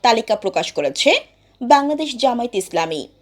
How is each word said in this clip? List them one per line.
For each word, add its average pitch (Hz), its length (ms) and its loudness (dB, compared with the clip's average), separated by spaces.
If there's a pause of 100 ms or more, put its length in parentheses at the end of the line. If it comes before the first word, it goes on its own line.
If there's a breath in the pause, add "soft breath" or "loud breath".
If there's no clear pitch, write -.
তালিকা 233 400 2
প্রকাশ 190 240 -2 (100)
করেছে 147 320 0 (520 soft breath)
বাংলাদেশ 285 480 2 (140)
জামায়াত 240 380 -2
ইসলামী। 165 400 -4 (200)